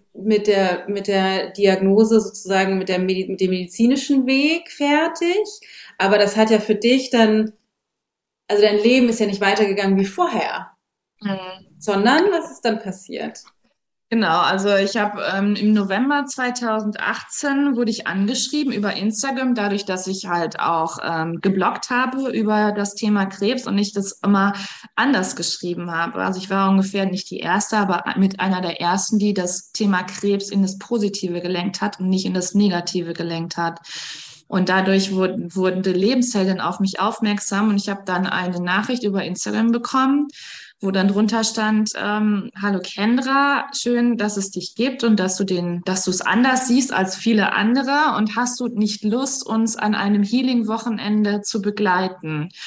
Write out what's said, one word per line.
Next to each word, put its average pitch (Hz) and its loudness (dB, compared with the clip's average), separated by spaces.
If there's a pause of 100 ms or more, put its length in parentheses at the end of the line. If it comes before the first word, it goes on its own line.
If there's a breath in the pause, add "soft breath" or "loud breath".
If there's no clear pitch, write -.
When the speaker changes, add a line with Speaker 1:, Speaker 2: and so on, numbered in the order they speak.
(140)
Speaker 1:
mit 208 0
der, 190 2
mit 196 -4
der 190 0
Diagnose 202 4
sozusagen, 190 0
mit 185 -4
der 185 0
Medi-, 185 0
mit 190 -4
dem 185 2
medizinischen 240 2
Weg 294 0
fertig. 330 0 (640 loud breath)
Aber 196 4
das 202 4
hat 220 4
ja 220 4
für 220 0
dich 254 2
dann, 220 4 (960)
also 208 4
dein 208 6
Leben 240 6
ist 220 0
ja 214 2
nicht 196 -2
weitergegangen 196 2
wie 196 4
vorher, 220 -4 (480)
Speaker 2:
Mhm. 190 -8 (120)
Speaker 1:
sondern 233 2
was 330 -4
ist - -20
dann 220 0
passiert? - -10 (680)
Speaker 2:
Genau, 185 2
also 190 2
ich 196 2
hab, 208 -2 (160)
ähm, 196 2
im 214 2
November 226 2
zweitausendachtzehn 247 -2
wurde 226 0
ich - -6
angeschrieben 240 -2
über 202 -2
Instagram, 247 -2
dadurch, 202 -2
dass 185 -4
ich 190 -6
halt 170 -2
auch, 165 -2
ähm, 165 -4
gebloggt 190 0
habe 254 -2
über 214 2
das 202 -4
Thema 208 2
Krebs 220 -2
und 202 -2
ich 202 0
das 196 -4 (120)
immer 196 4 (420 loud breath)
anders 208 0
geschrieben 175 -6
habe. 170 -4
Also 185 -2
ich 190 -8
war 196 2
ungefähr 196 2
nicht 185 -6
die - -8
Erste, 202 0
aber 190 0 (120)
mit 196 2
einer 190 0
der 175 -4
Ersten, 190 0
die 202 2
das 180 -4
Thema 196 0
Krebs 196 -2
in 196 2
das 190 -2
Positive 196 -4
gelenkt 180 -4
hat 208 -4
und 185 -2
nicht 190 0
in 185 -2
das 185 -4
Negative 175 0
gelenkt 170 -6
hat. 170 -4 (680 loud breath)
Und 180 0
dadurch 190 2
wurden, 185 -2
wurden 185 0
die 190 0
Lebensheldinnen 196 2
auf 180 -4
mich 190 0
aufmerksam 208 0
und 202 2
ich 202 -2
hab 196 -6
dann 185 0
eine 180 -4
Nachricht 208 -2
über 196 -2
Instagram 208 -2
bekommen, 262 0 (520 loud breath)
wo 196 -2
dann 190 2
drunter 214 2
stand, 214 0
ähm, 208 -2 (100)
"Hallo 196 0
Kendra, 254 0
schön, 240 0
dass 208 -2
es 196 -4
dich - -10
gibt 254 -2
und 220 4
dass 185 0
du 202 0
den, 175 -2
dass 185 -2
du's 180 -2
anders 247 2
siehst 247 2
als 190 -2
viele 220 2
andere 269 2
und 214 -2
hast 240 -2
du 247 -4
nicht 202 -2
Lust, 233 -2
uns 220 0
an 214 0
einem 202 2
Healing-Wochenende 214 0
zu 208 -4
begleiten? 185 0 (160 loud breath)